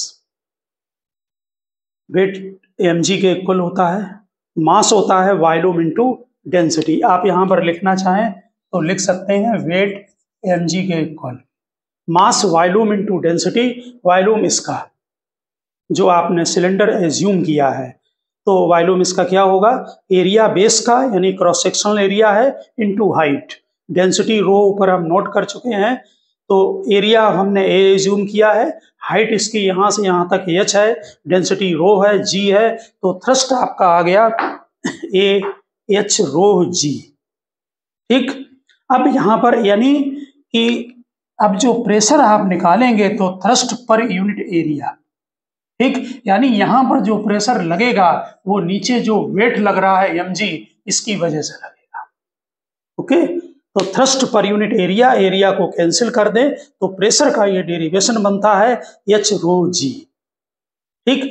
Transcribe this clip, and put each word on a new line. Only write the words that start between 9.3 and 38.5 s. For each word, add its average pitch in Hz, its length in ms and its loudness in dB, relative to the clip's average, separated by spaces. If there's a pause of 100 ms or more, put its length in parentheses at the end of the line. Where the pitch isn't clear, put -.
हैं 208 240 -2
weight 185 460 -4 (380)
एम 175 220 -2
जी 170 180 -2
के 165 180 -4
equal, 127 360 -10 (680)
Mass 185 380 2
volume 180 500 2
into 196 280 -4
density, 208 840 -4
volume 190 400 2
इसका - 320 -4 (1120)
जो 180 200 2
आपने 170 360 2
cylinder 190 500 0
assume 175 480 0
किया 147 260 0
है, 123 200 -6 (580)
तो 190 100 4 (100)
वॉल्यूम 175 340 2
इसका 180 240 0
क्या 185 180 2
होगा, 190 280 4 (420)
Area 190 360 4
base 190 320 2
का 240 220 2
यानी 190 300 0
cross 175 300 0
sectional 208 360 -2
area 202 320 2
है 233 200 2 (300)
into 208 340 0
height, 143 380 -2 (360)
Density 185 520 0
row 196 240 4
ऊपर 196 240 2
हम 180 160 0
note 180 280 -2
कर 196 120 0
चुके 226 300 -8
हैं, 214 200 0 (540)
तो 190 420 2
area 214 380 4
हमने 190 360 0
ए 180 200 2
assume 196 400 2
किया 208 280 2
है, 226 120 2 (360)
Height 220 320 -2
इसकी 208 260 -4
यहाँ 190 320 0
से 208 120 -4
यहाँ 180 280 0
तक 185 200 0
एच 196 240 0
है, 214 180 2 (340)
Density 185 460 0
row 185 280 2
है, 208 200 2
जी 190 260 -4
है, 208 280 2
तो - 380 -6 (120)
thrust 262 280 0
आपका 226 340 0
आ 170 140 4
गया 190 240 2 (880)
ए 196 260 2 (480)
एच 202 320 0
रो 180 500 2
जी। 147 220 -4 (1160)
ठीक, 240 200 2 (600)